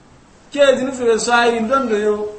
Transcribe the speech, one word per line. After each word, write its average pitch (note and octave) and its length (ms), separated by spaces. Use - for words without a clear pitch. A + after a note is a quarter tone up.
Ke C#4 260
jini B3+ 160
fi B3+ 120
wa A3+ 140
so A#3 140
ayi A#3+ 280
ndondo A3+ 360
yo, G#3 320